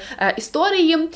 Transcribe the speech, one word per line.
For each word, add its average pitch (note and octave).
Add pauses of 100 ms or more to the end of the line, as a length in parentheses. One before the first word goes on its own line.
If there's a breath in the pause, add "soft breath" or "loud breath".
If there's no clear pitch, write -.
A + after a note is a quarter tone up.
(200 loud breath)
е, F#3+
історії. E4 (180)